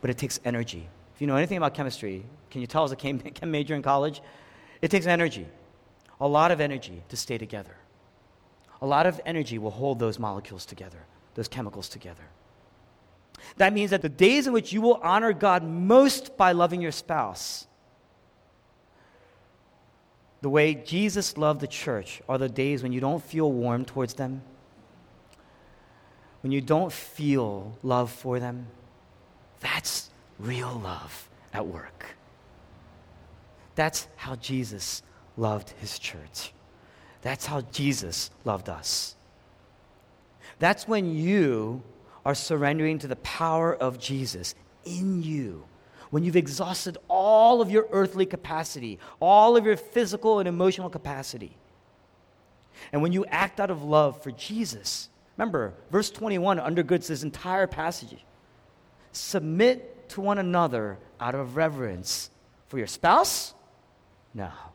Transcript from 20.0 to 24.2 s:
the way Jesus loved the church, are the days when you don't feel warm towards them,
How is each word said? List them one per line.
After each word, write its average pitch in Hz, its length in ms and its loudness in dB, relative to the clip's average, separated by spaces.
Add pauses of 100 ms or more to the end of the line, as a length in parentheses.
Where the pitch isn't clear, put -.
the 139 80 -4
way 151 260 6
Jesus 185 600 -2
loved 151 240 0
the 143 60 -6
church, - 640 -8
are 131 100 0
the 131 100 0
days 131 360 -2
when 127 80 -4
you 127 80 -2
don't 139 220 -2
feel 156 280 0
warm 123 340 0
towards 127 300 -6
them, 131 280 -6 (2000)